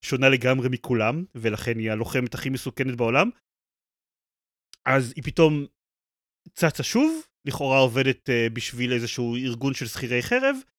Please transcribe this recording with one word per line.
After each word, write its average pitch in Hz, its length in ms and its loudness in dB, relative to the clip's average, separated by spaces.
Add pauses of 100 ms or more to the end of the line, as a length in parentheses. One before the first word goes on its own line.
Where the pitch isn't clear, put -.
שונה 135 240 2
לגמרי 131 400 2
מכולם, 123 560 0 (100)
ולכן 113 440 -2
היא 110 120 -2
הלוחמת 110 440 -2
הכי 131 160 -6
מסוכנת 131 460 -4
בעולם, 123 340 2 (1600)
אז 131 300 2
היא 143 80 -12
פתאום 151 420 2 (880)
צצה - 280 0
שוב, 311 380 2 (260)
לכאורה 135 320 0
עובדת, 131 520 2
אה, 117 220 2
בשביל 123 400 -4
איזשהו 120 440 -2
ארגון 127 380 -2
של 131 120 -8
שכירי 120 360 -2
חרב 262 340 0 (220)